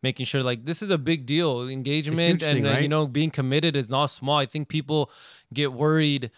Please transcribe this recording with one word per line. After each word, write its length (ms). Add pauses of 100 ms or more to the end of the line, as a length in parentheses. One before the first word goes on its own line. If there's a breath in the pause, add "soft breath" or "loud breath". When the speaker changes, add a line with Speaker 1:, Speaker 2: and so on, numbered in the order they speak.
Speaker 1:
making 220
sure, 200
like, 200
this 180
is 60
a 80
big 260
deal, 420
engagement, 760
Speaker 2:
huge 0
Speaker 1:
and, 160
Speaker 2:
thing, 80
Speaker 1:
uh, 60
you 80
Speaker 2:
right? 100
Speaker 1:
know, 160
being 240
committed 440
is 140
not 220
small. 260
I 80
think 240
people 420 (440 loud breath)
get 180
worried 640